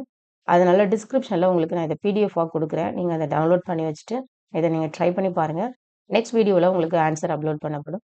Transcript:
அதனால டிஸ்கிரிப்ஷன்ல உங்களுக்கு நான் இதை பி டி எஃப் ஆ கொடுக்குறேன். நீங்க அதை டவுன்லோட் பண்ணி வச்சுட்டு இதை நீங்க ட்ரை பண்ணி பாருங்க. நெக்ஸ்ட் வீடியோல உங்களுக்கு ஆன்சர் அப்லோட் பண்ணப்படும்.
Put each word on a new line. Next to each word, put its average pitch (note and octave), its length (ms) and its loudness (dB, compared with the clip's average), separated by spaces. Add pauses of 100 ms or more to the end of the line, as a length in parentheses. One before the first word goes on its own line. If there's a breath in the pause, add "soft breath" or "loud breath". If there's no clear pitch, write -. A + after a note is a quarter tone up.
(480)
அதனால F3+ 380 6
டிஸ்கிரிப்ஷன்ல G3+ 600 0
உங்களுக்கு F3 280 0
நான் E3 100 -2
இதை D#3 140 -4
பி G3+ 120 0
டி G#3+ 100 2
எஃப் F#3+ 160 -2
ஆ E3 100 2
கொடுக்குறேன். D#3+ 440 -4
நீங்க F3 220 -2
அதை D#3+ 140 -2
டவுன்லோட் D#3+ 360 2
பண்ணி E3 200 -4
வச்சுட்டு D#3+ 320 -6 (380)
இதை E3 160 2
நீங்க D#3+ 200 -2
ட்ரை F3 220 0
பண்ணி F#3+ 200 -2
பாருங்க. E3 320 -2 (460)
நெக்ஸ்ட் A3+ 240 -2
வீடியோல G3 340 4
உங்களுக்கு F3 300 0
ஆன்சர் D#3 340 0
அப்லோட் D3+ 280 -4
பண்ணப்படும். D3+ 520 -8